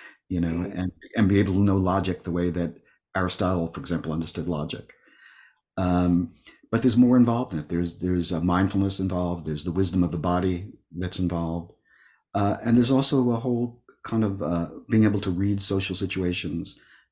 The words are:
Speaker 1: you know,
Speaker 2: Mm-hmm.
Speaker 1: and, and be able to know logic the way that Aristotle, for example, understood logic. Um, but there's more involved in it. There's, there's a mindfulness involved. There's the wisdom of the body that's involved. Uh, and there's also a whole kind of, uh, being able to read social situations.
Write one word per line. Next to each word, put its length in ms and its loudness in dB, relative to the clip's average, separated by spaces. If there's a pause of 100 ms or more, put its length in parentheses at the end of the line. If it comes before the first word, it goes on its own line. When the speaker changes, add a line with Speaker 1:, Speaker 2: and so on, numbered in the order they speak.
(300)
Speaker 1:
you 120 -2
know, 60 0
Speaker 2:
Mm-hmm. 320 -4
Speaker 1:
and, 120 -2 (240)
and 140 4
be 100 4
able 140 2
to 60 2
know 180 4
logic 460 0
the 80 -6
way 180 0
that 240 -2 (420)
Aristotle, 560 0
for 80 -12
example, 320 -4
understood 360 -6
logic. 460 -6 (840)
Um, 560 2 (380)
but 100 2
there's 160 4
more 200 8
involved 360 2
in 60 -4
it. 100 -8
There's, 300 -2
there's 320 0
a 100 -2
mindfulness 580 2
involved. 460 -2
There's 180 -4
the 80 -4
wisdom 320 2
of 80 0
the 60 -4
body 540 -2 (260)
that's 220 -4
involved. 540 -4 (600)
Uh, 300 0
and 120 2
there's 160 4
also 400 2
a 60 0
whole 440 -4 (220)
kind 200 -2
of, 180 -2
uh, 280 -2 (200)
being 160 4
able 160 2
to 100 -2
read 300 0
social 340 0
situations. 840 -4 (340)